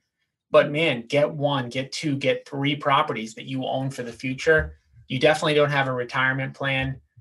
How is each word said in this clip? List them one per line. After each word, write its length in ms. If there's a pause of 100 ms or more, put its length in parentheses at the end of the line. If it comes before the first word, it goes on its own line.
(500)
but 200
man, 360
get 240
one, 380
get 240
two, 240
get 320
three 280
properties 580
that 100
you 220
own 240
for 140
the 80
future. 640 (320)
You 100
definitely 360
don't 160
have 180
a 40
retirement 640
plan. 460 (200)